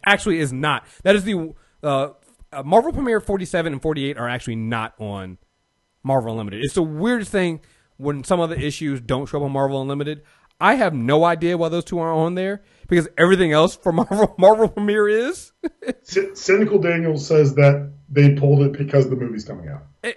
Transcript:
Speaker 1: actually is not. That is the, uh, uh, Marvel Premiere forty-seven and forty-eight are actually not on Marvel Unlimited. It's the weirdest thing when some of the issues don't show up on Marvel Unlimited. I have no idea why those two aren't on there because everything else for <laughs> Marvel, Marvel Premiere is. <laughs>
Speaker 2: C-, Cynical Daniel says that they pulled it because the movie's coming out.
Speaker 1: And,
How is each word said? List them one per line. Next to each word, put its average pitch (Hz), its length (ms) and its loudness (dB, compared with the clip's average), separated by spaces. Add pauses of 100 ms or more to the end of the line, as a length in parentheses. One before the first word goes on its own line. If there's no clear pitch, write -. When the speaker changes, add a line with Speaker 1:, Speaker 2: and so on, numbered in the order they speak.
Speaker 1:
actually 196 320 0
is 147 120 -4
not. 131 360 -4 (160)
That 190 120 4
is 196 100 -2
the, 170 280 -6 (300)
uh, 143 260 -2 (420)
uh, 139 120 -12
Marvel 226 300 2
Premiere 233 280 -2
forty-seven 180 540 -4
and 131 80 -10
forty-eight 143 340 -4
are 120 140 -6
actually 120 260 -8
not 113 420 -6
on 98 380 -12 (640)
Marvel 131 300 -2
Unlimited. 104 320 -8
It's 135 100 -6
the 185 80 0
weirdest 190 480 -4
thing 175 300 -2 (380)
when 143 260 -6
some 180 160 0
of 165 80 0
the 165 100 -8
issues 143 440 -6
don't 131 240 -4
show 147 120 -6
up 143 60 -4
on 139 80 -6
Marvel 135 300 -2
Unlimited. 143 400 -8 (380)
I 208 160 2
have 190 180 0
no 139 300 2
idea 170 340 0
why 165 100 0
those 165 160 -4
two 175 140 -8
aren't 165 180 -2
on 165 200 0
there 196 260 -6 (260)
because 170 200 2 (100)
everything 175 340 4
else 156 240 2
for 175 160 -2
<laughs> - 0 -
Marvel, 196 460 0
Marvel 214 300 6
Premiere 208 400 0
is. 240 440 -4 (260)
<laughs> - 260 -10
Speaker 2:
C-, 196 300 -4
Cynical 208 440 4
Daniel 165 400 0
says 143 380 4
that 143 360 4 (160)
they 143 260 6
pulled 143 280 4
it 139 100 2
because 139 380 2
the 135 60 -2
movie's 110 280 -6
coming 90 240 -14
out. 71 140 -14 (220)
Speaker 1:
And, 233 120 -6